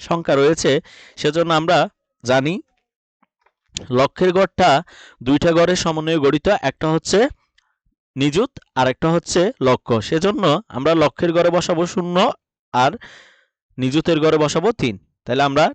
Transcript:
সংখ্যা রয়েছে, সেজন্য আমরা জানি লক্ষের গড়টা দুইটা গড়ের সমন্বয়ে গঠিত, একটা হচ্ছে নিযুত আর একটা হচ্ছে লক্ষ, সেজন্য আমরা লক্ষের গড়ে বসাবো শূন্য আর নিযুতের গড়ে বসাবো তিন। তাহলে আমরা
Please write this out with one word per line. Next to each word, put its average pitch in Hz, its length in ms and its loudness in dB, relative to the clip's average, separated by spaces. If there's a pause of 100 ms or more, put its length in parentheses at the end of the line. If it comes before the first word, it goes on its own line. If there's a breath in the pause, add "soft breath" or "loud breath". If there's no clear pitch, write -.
সংখ্যা 170 300 -2
রয়েছে, 147 340 2 (500 loud breath)
সেজন্য 165 300 -2 (100)
আমরা 165 180 2 (460)
জানি 131 300 0 (1400)
লক্ষের 180 380 0
গড়টা 185 340 2 (560 loud breath)
দুইটা 143 300 2
গড়ের 170 280 2
সমন্বয়ে 160 400 -2
গঠিত, 147 240 0 (220)
একটা - 240 -6
হচ্ছে 175 240 0 (1000)
নিযুত 147 340 0 (280)
আর 131 140 2
একটা - 220 -2
হচ্ছে 170 260 -2 (280)
লক্ষ, 127 200 0 (200)
সেজন্য 196 360 -2 (320)
আমরা 143 160 0 (100)
লক্ষের 170 340 0
গড়ে 170 200 2
বসাবো 170 260 -2 (100)
শূন্য 175 240 -4 (580)
আর - 180 2 (840 loud breath)
নিযুতের 151 460 0
গড়ে 156 200 2
বসাবো 160 240 0 (120)
তিন। 120 140 -2 (300)
তাহলে 127 240 -2
আমরা 143 160 2 (100)